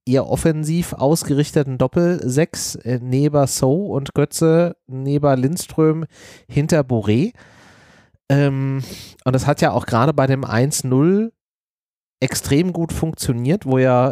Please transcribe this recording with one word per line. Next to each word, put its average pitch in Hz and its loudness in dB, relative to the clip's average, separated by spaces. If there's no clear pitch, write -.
eher 127 0
offensiv 156 -2
ausgerichteten 139 0
Doppel-Sechs, 156 -2
äh, 120 -4
neben 139 2
So 156 0
und 135 -6
Götze, 165 0
neben 135 0
Lindström, 156 0
hinter 151 0
Boré. 123 0
Ähm, 135 0
und 127 0
das 131 0
hat 147 2
ja 151 2
auch 120 0
gerade 131 2
bei 139 2
dem 135 0
eins 127 0
null 175 2
extrem 151 0
gut 165 -4
funktioniert, 143 -2
wo 131 2
ja, 131 4